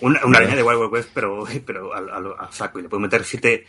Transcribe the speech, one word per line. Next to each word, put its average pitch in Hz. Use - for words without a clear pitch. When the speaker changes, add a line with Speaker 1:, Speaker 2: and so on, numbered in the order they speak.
Speaker 1:
Una, 139
una 127
Speaker 2:
Pero -
Speaker 1:
araña -
de 123
Wild 117
Wild 113
West, 117
pero, 104
pero 95
a, -
a, 95
a -
saco. -
Y 90
le 87
puedes 101
meter 104
siete, -